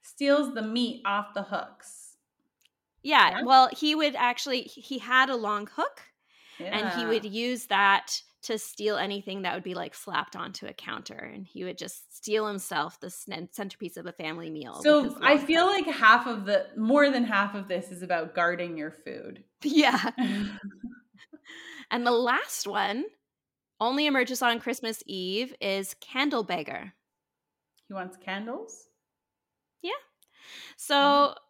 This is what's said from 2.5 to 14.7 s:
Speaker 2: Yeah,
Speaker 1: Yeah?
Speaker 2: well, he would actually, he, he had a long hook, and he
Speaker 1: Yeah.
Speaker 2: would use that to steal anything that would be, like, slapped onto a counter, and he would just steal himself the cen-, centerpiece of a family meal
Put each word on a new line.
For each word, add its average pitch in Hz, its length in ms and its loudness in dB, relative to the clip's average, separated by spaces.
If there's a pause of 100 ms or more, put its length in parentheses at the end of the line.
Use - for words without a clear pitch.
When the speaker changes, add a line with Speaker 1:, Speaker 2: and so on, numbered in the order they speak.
Speaker 2:
Yeah, 247 300 6
Speaker 1:
Yeah? 190 100 -4
Speaker 2:
well, 254 340 8
he 302 200 0
would 294 200 0
actually, 247 460 0
he, - 200 -18
he 262 180 -10
had 254 300 4
a 262 60 0
long 208 320 -4
hook, - 360 -6 (680)
and 208 180 -2
he 226 160 -4
Speaker 1:
Yeah. - 20 -2
Speaker 2:
would 220 180 0
use 226 420 -4
that 196 540 4 (220)
to 226 160 -4
steal 208 380 -2
anything 196 440 -6
that 185 140 -2
would 180 80 -8
be, 180 100 -8
like, 175 220 -8
slapped - 400 -6
onto - 320 -12
a - 60 -14
counter, - 440 -12
and - 300 -14
he - 160 -14
would 180 160 -10
just - 360 -16
steal 214 320 -2
himself 180 520 -6
the - 100 -14
cen-, 180 420 -12
centerpiece 190 460 -12
of 175 80 -14
a 175 80 -12
family 165 380 -10
meal 151 340 -12